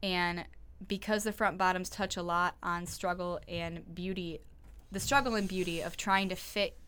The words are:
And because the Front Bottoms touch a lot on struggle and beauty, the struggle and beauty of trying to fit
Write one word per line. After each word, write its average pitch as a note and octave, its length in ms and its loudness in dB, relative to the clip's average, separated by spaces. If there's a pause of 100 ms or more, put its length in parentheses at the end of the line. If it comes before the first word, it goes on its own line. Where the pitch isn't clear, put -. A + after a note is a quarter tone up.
And F3 420 2 (420)
because G3+ 380 0
the G#3+ 80 0
Front G3+ 260 2
Bottoms F#3 320 4
touch - 260 -2
a F#3 60 -2
lot F3 400 2
on F3 240 0
struggle F3 640 -2
and E3+ 480 -6
beauty, F3 440 -4 (520)
the G3 80 -4
struggle C4 340 4
and G#3 140 2
beauty F3+ 320 0
of E3+ 160 -4
trying F#3+ 320 4
to F#3 80 -2
fit - 400 -2 (120)